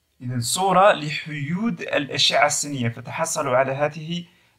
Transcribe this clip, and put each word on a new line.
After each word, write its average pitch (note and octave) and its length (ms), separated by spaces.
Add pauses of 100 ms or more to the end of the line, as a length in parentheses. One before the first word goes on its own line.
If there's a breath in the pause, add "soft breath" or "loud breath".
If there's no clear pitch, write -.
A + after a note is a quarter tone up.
(220)
إذن B2 180
صورة F#3 540
لحيود D3+ 880
الأشعة C#3+ 640
الصينية، C#3+ 440
فتحصلوا C3 680
على C3 140
هذه D#3 540 (340 soft breath)